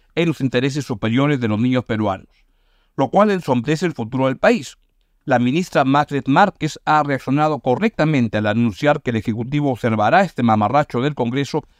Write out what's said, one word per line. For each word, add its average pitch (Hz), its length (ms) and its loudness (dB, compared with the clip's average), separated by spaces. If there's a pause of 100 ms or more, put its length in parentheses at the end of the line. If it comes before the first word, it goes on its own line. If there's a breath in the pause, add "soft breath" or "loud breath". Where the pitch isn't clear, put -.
(140)
en 170 140 0
los 151 120 -4
intereses 135 440 -2
superiores 127 560 0
de 117 80 -2
los 107 120 -2
niños 127 240 0
peruanos, 104 440 -4 (680)
lo 139 140 0
cual 208 220 4
ensombrece 147 520 0
el 170 80 -2
futuro 127 340 -4
del 131 120 -4
país. 196 400 0 (460)
La 127 140 2
ministra 139 460 0
Margaret 139 440 0
Márquez 156 560 0
ha 151 180 2
reaccionado 143 560 -2
correctamente 147 800 0
al 107 80 -2
anunciar 117 560 0
que - 80 -4
el 117 60 -2
Ejecutivo 123 560 -2
observará 113 500 2
este 165 200 -4
mamarracho 117 580 2
del 143 140 -2
Congreso, 135 500 -4 (160)